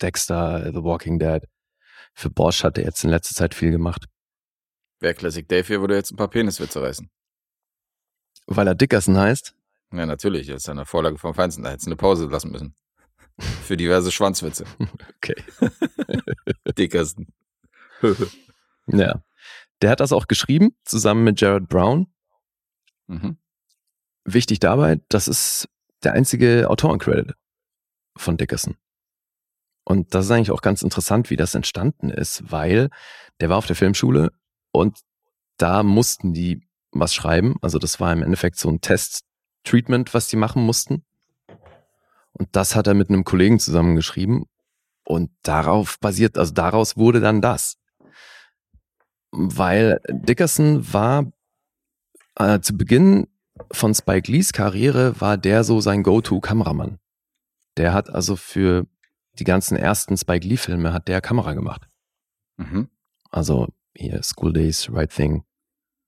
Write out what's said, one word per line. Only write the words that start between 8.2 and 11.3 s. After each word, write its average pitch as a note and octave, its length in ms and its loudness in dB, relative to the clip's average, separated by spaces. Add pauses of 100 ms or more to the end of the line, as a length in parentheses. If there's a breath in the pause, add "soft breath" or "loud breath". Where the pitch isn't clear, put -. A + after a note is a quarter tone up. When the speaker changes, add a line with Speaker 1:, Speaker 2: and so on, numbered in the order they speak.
Speaker 1:
Weil G2+ 200 2
er F#2 80 2
Dickerson G2+ 420 2
heißt? G#2 380 0 (380)
Speaker 2:
Ja, F2 140 -6
natürlich. D2+ 420 -4
Das C2+ 160 -12
ist - 40 -14
eine C#2+ 180 -10
Vorlage D#2 320 -4
vom E2 160 -8